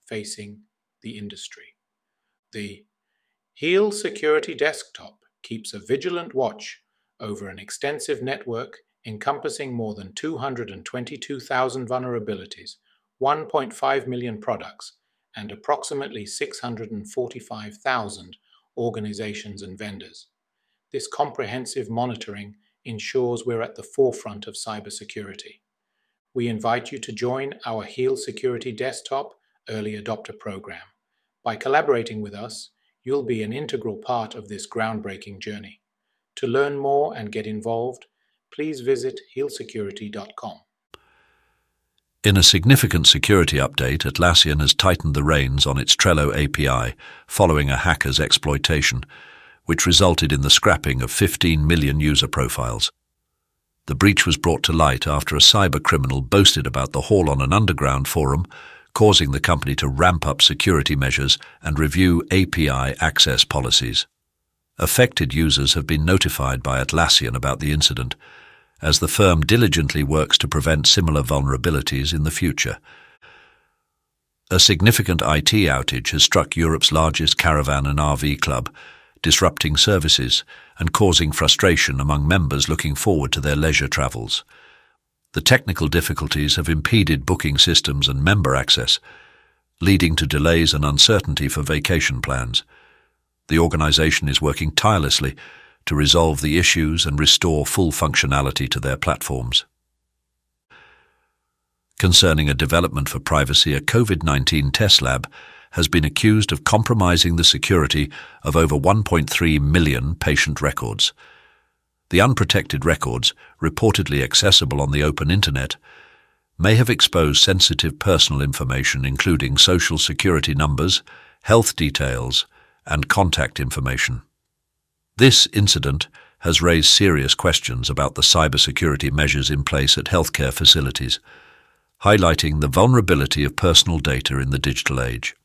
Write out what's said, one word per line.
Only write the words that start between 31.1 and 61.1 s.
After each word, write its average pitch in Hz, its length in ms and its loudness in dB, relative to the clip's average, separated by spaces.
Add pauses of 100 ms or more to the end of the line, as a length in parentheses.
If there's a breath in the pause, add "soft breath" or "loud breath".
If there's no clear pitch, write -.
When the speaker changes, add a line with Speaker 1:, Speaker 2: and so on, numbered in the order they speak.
Speaker 1:
By 117 120 -6
collaborating 127 680 -2
with 101 120 -14
us, 110 360 -16 (340)
you'll 135 180 -4
be 113 220 -6
an 107 80 -10
integral 113 460 -8
part 117 360 -8
of 104 140 -18
this 101 200 -16
groundbreaking 104 720 -10
journey. - 420 -16 (540)
To - 140 -6
learn 139 280 -2
more 139 400 -2
and 107 140 -12
get 107 160 -10
involved, 113 600 -8 (460)
please 151 280 -10
visit 127 400 -4 (120)
heal 139 160 -6
security 107 600 -12
dot 101 280 -14
com. 104 260 -16 (1600 soft breath)
Speaker 2:
In 101 120 6
a 95 60 4
significant 90 640 4
security 78 520 4
update, 67 400 -2
Atlassian 78 640 2
has 71 140 2
tightened 85 400 0
the 73 80 0
reins 69 440 0
on 67 120 -2
its - 160 0
Trello 76 400 2
A 73 140 0
P 71 200 -2
I 60 280 -2 (320 loud breath)
following 76 420 2
a 65 60 0
hacker's 69 420 0
exploitation, 73 840 0 (600 loud breath)
which - 200 0
resulted 87 460 4
in 69 80 0
the 71 100 0
scrapping 71 500 2
of 60 120 -6
fifteen 80 520 2
million 76 360 2
user 73 260 2
profiles. 60 640 -4 (960)
The 73 80 -2
breach 95 320 2
was 82 100 0
brought - 280 -2
to - 80 0
light 76 340 2
after 73 300 -2
a - 20 0
cyber 80 420 4
criminal 67 420 -2
boasted 73 440 4
about 65 240 -4
the 71 120 -4
haul 90 280 2
on 67 100 0
an 67 120 0
underground 69 560 0
forum, 76 380 0 (480 loud breath)
causing 95 360 4
the 69 100 -2
company 69 340 0
to 71 120 -4
ramp 80 400 2
up 71 140 0
security 73 560 2
measures 67 400 0 (240 loud breath)